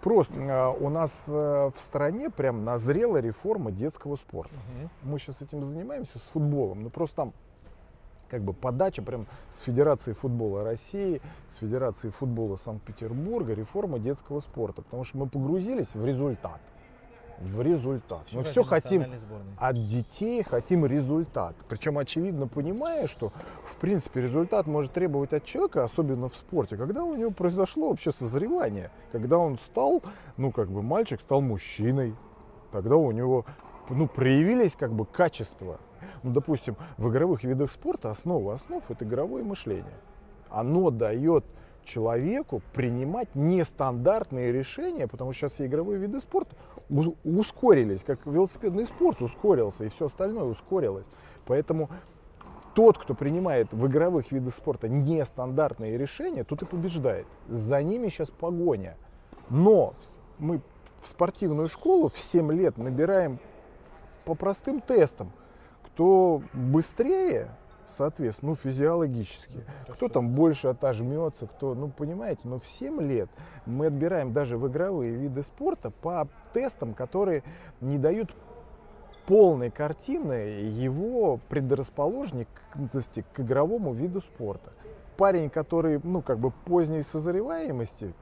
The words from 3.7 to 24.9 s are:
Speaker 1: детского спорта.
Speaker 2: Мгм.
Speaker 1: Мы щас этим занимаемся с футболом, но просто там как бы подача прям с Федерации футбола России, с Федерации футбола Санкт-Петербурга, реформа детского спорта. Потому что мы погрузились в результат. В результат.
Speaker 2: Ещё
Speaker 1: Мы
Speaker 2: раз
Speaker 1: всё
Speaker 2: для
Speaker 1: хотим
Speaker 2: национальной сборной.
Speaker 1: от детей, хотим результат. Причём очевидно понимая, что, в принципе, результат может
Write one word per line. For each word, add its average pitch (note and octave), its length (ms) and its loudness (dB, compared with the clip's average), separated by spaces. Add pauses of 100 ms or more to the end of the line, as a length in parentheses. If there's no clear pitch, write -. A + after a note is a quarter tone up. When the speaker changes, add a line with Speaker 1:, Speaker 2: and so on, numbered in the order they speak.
Speaker 1:
детского C#3+ 420 -6
спорта. - 400 -12
Speaker 2:
Мгм. B2+ 360 -12 (120)
Speaker 1:
Мы C#3 160 -6
щас - 240 -12
этим C#3+ 220 -8
занимаемся E3+ 540 -10
с - 40 -16 (100)
футболом, C3+ 520 0
но A#2 60 -10
просто - 260 -6
там C3 160 -4 (960)
как A#2+ 140 -6
бы G2 100 -2
подача B2+ 500 -2
прям A2+ 240 -8 (240)
с - 120 -18
Федерации C3 500 2
футбола A2 500 -2
России, E3 580 -4 (280)
с - 80 -20
Федерации A2+ 540 -4
футбола A2+ 460 -4
Санкт-Петербурга, A#2 1000 -6
реформа C#3 440 -4
детского C#3+ 420 -4
спорта. A2+ 420 -8
Потому B2+ 200 -10
что B2+ 160 -10
мы C3+ 100 -2
погрузились F3+ 680 -2
в G#2+ 100 -4
результат. B2+ 560 -2 (800)
В F#2+ 220 -8
результат. B2+ 680 -2
Speaker 2:
Ещё A2+ 100 -8
Speaker 1:
Мы C3 60 -4
Speaker 2:
раз D#3 60 -4
Speaker 1:
всё A#3+ 120 4
Speaker 2:
для C3 80 2
Speaker 1:
хотим E3 320 4
Speaker 2:
национальной B2+ 160 -8
сборной. G#2 400 -14
Speaker 1:
от A#2+ 280 0
детей, G3+ 560 -2
хотим D#3 440 2
результат. C3+ 680 0 (140)
Причём C#3+ 300 -4
очевидно C#3+ 500 -2
понимая, A3+ 580 -4
что, A2 240 -6 (320)
в - 140 -18
принципе, D#3+ 460 0
результат D#3+ 440 2
может D3+ 280 -2